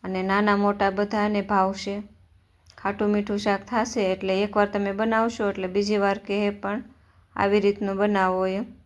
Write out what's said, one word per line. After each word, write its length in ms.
અને 260
નાના 340
મોટા 280
બધાને 500
ભાવશે. 540
ખાટું 360
મીઠું 320
શાક 160
થશે 300
એટલે 200
એકવાર 280
તમે 220
બનાવશો 560
એટલે 180
બીજી 380
વાર 120
કહે 100
પણ 180
આવી 300
રીતનું 340
બનાવો 480
એમ. 180